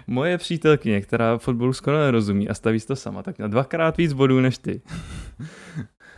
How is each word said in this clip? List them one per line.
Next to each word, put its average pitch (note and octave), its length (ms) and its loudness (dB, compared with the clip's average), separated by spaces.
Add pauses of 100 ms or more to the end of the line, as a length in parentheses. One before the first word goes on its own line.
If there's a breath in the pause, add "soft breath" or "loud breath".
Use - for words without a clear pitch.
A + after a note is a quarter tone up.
Moje D3+ 320 0
přítelkyně, D3+ 640 2
která A#2 380 0
fotbalu B2 340 0
skoro C#3 260 0
nerozumí G#2+ 500 2
a - 60 -4
staví A2+ 260 0
si - 60 -18
to C3+ 100 -4
sama, G2+ 260 -10
tak F#3 160 -10
měla G#2+ 100 -6
dvakrát D#3+ 480 0
víc E3+ 160 0
bodů C3 280 4
než B2+ 180 2
ty. - 280 -8
<laughs> - 40 -20 (1300 loud breath)